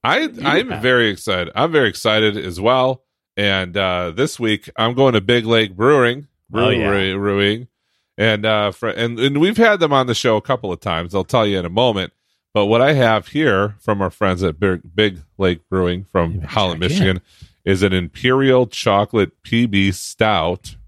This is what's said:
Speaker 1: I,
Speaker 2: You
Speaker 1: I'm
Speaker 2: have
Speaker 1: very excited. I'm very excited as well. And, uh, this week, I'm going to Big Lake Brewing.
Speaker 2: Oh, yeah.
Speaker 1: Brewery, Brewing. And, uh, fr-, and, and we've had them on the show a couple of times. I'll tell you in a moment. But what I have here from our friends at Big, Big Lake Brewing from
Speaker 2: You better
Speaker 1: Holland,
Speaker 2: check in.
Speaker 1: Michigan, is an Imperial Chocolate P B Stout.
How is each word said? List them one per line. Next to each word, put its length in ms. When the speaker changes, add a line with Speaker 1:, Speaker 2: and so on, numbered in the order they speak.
Speaker 1:
I, 160
Speaker 2:
You 100
Speaker 1:
I'm 260
Speaker 2:
have 120
Speaker 1:
very 280
excited. 460
I'm 160
very 160
excited 480
as 240
well. 420
And, 400
uh, 380
this 260
week, 360
I'm 180
going 200
to 60
Big 240
Lake 320
Brewing. 520
Speaker 2:
Oh, 160
yeah. 180
Speaker 1:
Brewery, 260
Brewing. 540
And, 300
uh, 240
fr-, 180
and, 300
and 200
we've 200
had 220
them 120
on 140
the 80
show 220
a 60
couple 300
of 80
times. 340
I'll 100
tell 220
you 120
in 80
a 40
moment. 420
But 120
what 140
I 140
have 340
here 520
from 200
our 100
friends 320
at 160
Big, 360
Big 240
Lake 320
Brewing 360
from 280
Speaker 2:
You 80
better 120
Speaker 1:
Holland, 300
Speaker 2:
check 100
in. 60
Speaker 1:
Michigan, 240
is 160
an 100
Imperial 760
Chocolate 720
P 240
B 260
Stout. 840